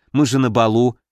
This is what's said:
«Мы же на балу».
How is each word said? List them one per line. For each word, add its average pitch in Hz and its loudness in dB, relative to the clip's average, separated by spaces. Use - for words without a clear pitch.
«Мы 139 0
же 123 -2
на 127 0
балу». 113 0